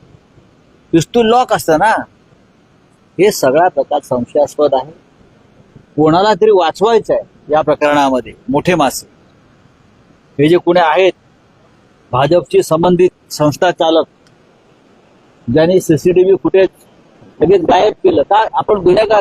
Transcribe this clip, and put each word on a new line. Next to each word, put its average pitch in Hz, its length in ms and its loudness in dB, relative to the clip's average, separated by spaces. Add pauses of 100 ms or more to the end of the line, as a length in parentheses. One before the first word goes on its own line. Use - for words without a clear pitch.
(920)
पिस्तूल 220 340 0
लॉक 240 260 0
असतं 160 260 0
ना, 190 240 0 (1160)
हे 196 140 2
सगळा 151 360 0
प्रकार 147 360 -4
संशयास्पद 135 680 -2
आहे. 135 180 -6 (1040)
कोणाला 170 380 2
तरी 214 160 0
वाचवायचं 185 640 0
आहे 113 80 -2 (300)
या 151 80 0
प्रकरणामध्ये. 143 720 -2 (160)
मोठे 143 260 -2
मासे 151 320 -4 (1400)
हे 151 60 4
जे 175 100 2
कोणी 180 220 0
आहेत, 175 320 2 (1000)
भाजपची 160 500 0
संबंधित 175 720 0
संस्था 151 380 -2
चालक, 165 340 0 (1500)
ज्यांनी 165 280 2
सीसीटीव्ही 180 640 0
फुटेज 185 260 0 (720)
लगेच 359 220 2
गायब 415 300 0
केलं, - 300 0
का 214 300 0
आपण 208 240 -2
गुन्हेगार 202 440 0